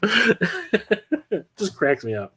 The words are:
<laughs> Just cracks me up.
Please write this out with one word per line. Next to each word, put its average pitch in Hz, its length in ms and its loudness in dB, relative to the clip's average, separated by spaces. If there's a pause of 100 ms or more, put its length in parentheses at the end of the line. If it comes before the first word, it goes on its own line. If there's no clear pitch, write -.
<laughs> 220 1600 0
Just 196 180 -4
cracks 139 280 0
me 113 100 -4
up. 101 220 -8